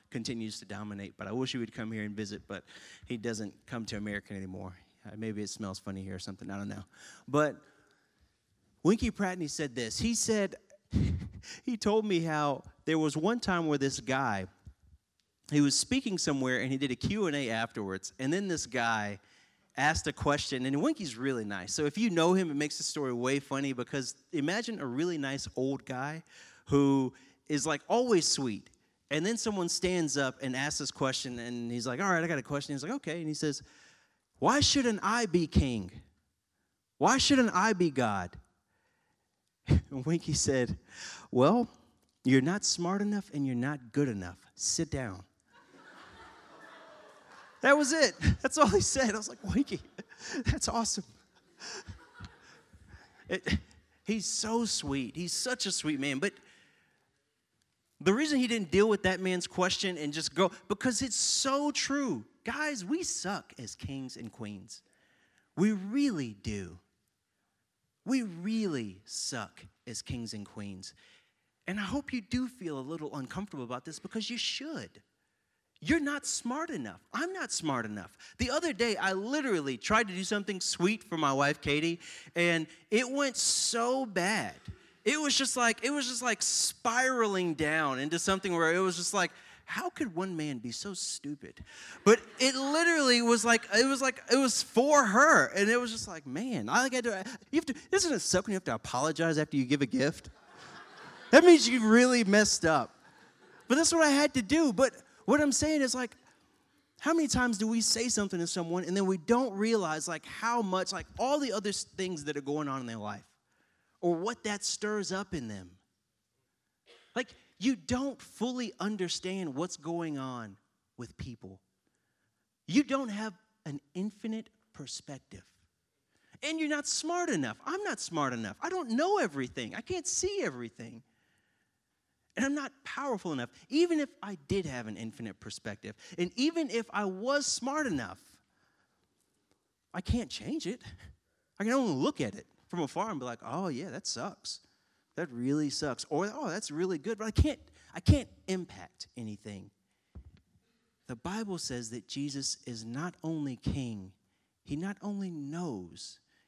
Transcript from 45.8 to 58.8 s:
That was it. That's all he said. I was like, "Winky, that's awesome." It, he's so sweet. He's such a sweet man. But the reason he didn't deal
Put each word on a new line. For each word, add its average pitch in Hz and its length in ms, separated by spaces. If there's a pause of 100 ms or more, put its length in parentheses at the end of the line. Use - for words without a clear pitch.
That 277 160
was 294 160
it. 277 220 (260)
That's - 160
all 294 100
he 196 140
said. 254 320
I 220 40
was 214 120
like, - 140
"Winky, 196 360 (640)
that's - 220
awesome." 226 380 (2250)
It, - 280 (460)
he's 208 220
so 226 400
sweet. 139 500
He's 170 160
such - 340
a 190 60
sweet 151 280
man. 139 200
But 190 140 (1700)
the 175 120
reason 294 240
he 247 100
didn't 214 220
deal 196 200